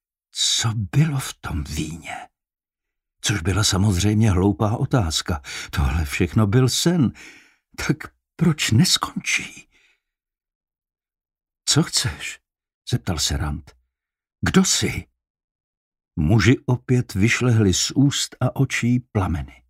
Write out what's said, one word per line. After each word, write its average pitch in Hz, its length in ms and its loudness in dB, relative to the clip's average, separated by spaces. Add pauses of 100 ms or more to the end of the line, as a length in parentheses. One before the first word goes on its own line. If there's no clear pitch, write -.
(360)
co - 400 -2
bylo 135 440 0
v - 140 -8
tom 73 300 -6
víně. 76 520 -8 (1040)
Což 101 200 -2
byla 101 220 0
samozřejmě 104 680 2
hloupá 101 460 2
otázka. 95 640 -2 (300)
Tohle 76 340 0
všechno - 420 0
byl 123 220 2
sen. 170 420 2 (760)
Tak 147 100 0 (380)
proč - 360 0
neskončí? - 960 -2 (2000)
„Co - 180 2
chceš?“ - 560 -6 (520)
zeptal 82 280 -4
se 73 180 -2
Rand. 73 340 -6 (680)
„Kdo 185 240 4
jsi?“ - 400 -2 (1080)
Muži 104 500 4
opět 123 480 -2
vyšlehli 110 600 2
z - 180 -2
úst - 480 0
a 127 160 -2
očí 123 440 0
plameny. 82 720 -4